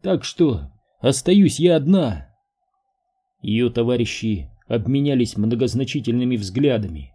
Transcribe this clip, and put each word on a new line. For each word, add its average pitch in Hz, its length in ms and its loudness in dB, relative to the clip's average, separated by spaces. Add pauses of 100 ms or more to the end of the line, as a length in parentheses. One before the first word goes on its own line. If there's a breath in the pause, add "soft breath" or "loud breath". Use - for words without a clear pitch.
Так 185 240 -2
что 139 460 -2 (300)
остаюсь 175 580 4
я 170 180 4
одна». 143 520 0 (1120)
Её 113 260 0
товарищи 117 800 -2 (200)
обменялись 127 680 0
многозначительными 120 1000 -2
взглядами. 101 800 -2